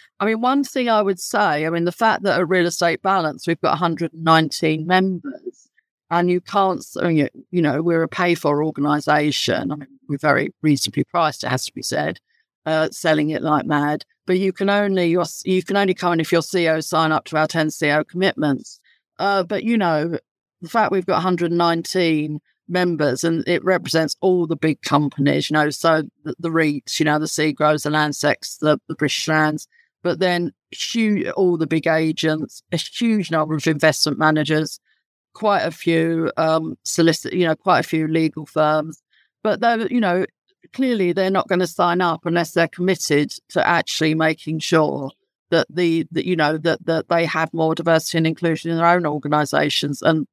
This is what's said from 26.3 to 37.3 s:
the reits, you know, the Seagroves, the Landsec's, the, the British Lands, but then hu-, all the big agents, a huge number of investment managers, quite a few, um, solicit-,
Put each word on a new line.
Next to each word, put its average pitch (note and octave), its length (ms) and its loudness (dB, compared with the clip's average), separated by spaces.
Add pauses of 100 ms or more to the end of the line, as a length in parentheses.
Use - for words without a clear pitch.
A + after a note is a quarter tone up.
the E3 140 -6
reits, D#3 480 0
you D#3 60 2
know, D3+ 120 2
the D#3 80 -4
Seagroves, D3+ 580 0
the D3+ 60 -4
Landsec's, D3+ 680 -2
the, D3+ 200 2 (100)
the E3 60 -8
British - 340 -2
Lands, D#3 400 0 (360)
but E3+ 160 -2
then F3 320 0 (420)
hu-, G#3+ 380 0
all F3+ 260 2
the D#3+ 100 -2
big E3 180 0
agents, D#3+ 880 0
a F3 60 0
huge G#3+ 520 -2
number D#3 260 -2
of D3 120 -2
investment D#3 500 2
managers, D#3 600 0 (540)
quite G3+ 280 2
a D#3+ 80 -2
few, E3 680 0
um, D#3+ 380 0 (100)
solicit-, - 480 2